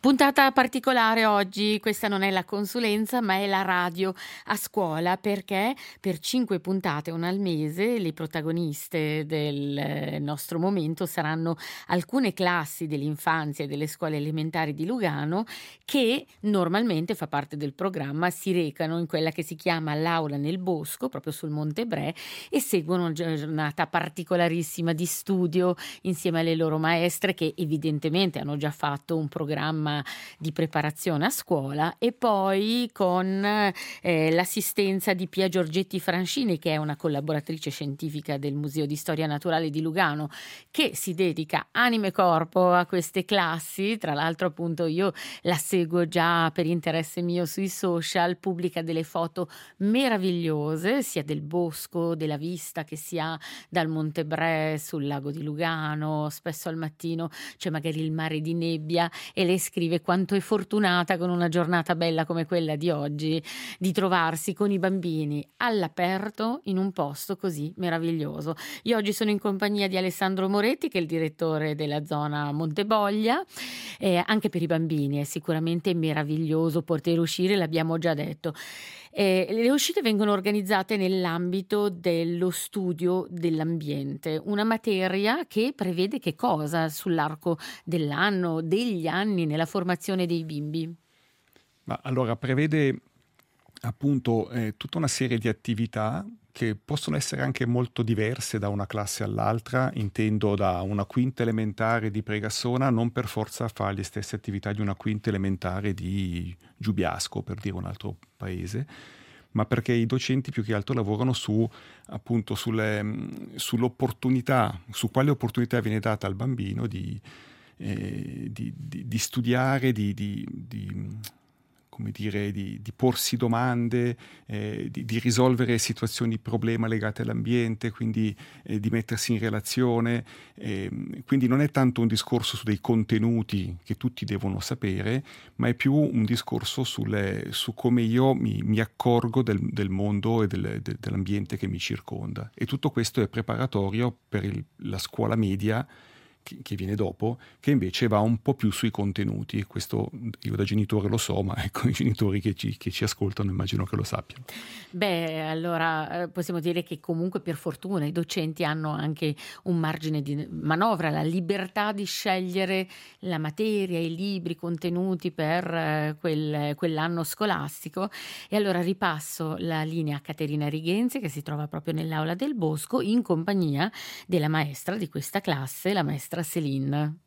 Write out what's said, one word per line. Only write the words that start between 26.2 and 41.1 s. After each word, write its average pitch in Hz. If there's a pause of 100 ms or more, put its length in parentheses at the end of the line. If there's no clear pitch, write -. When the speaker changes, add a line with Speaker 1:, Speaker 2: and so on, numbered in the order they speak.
Speaker 1:
alle 165
loro 160
maestre 170
che 160
evidentemente 156
hanno 147
già 147
fatto 147
un 156
programma 151 (500)
di 156
preparazione 156
a -
scuola, 147
e 240
poi 214
con, 190
eh, 180
l'assistenza 190
di 180
Pia 185
Giorgetti 180
Francini, 180
che 156
è 151
una 151
collaboratrice 151
scientifica 147
del 139
Museo 147
di 147
Storia 156
Naturale 160
di 156
Lugano, 156 (400)
che 302
si 165